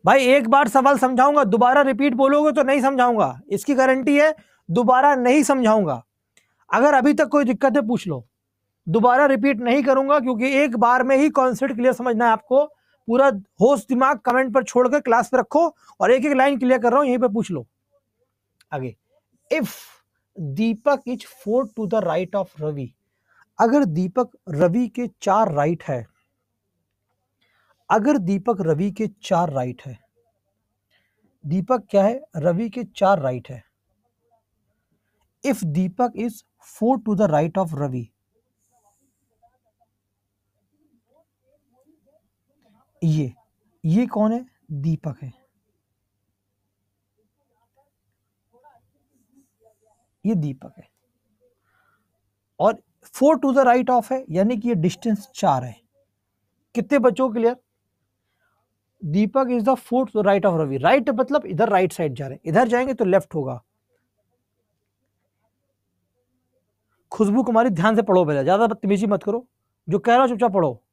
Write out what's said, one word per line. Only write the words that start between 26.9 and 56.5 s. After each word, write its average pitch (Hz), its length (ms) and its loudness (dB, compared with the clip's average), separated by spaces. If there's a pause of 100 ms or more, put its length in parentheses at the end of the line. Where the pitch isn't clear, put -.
अगर 247 300 2
दीपक 196 400 -2
रवि 165 300 -2
के 214 160 -6 (160)
चार 170 280 -2
राइट 127 320 -6
है, 123 160 -18 (1500)
दीपक 190 460 -2
क्या 196 140 2
है? 240 160 0 (160)
रवि 175 340 -2
के 247 160 -10
चार 190 340 0
राइट 127 300 -6
है। 123 120 -16 (1800)
If 262 260 -2
Deepak 185 480 -4
is 226 240 -10 (300)
four 247 260 0
to 208 180 -4
the 202 140 0
right 156 280 -2
of 165 160 -4
रवि, 127 340 -6 (4000)
ये, 156 300 -2 (520)
ये 190 220 0
कौन 214 260 -2
है? 254 120 -6 (280)
दीपक 151 500 -6
है, 127 100 -14 (4000)
ये 214 120 -2
दीपक 143 400 -8
है - 120 -20 (1700)
और 214 200 0 (340)
four 285 220 4
to 269 180 -2
the 269 100 4
right 254 280 2
of 233 200 0
है, 262 180 -6
यानी 202 260 0
कि 226 120 -6
ये 233 80 0
डिस्टेंस 202 580 -2
चार 135 300 -2
है। 117 120 -14 (960)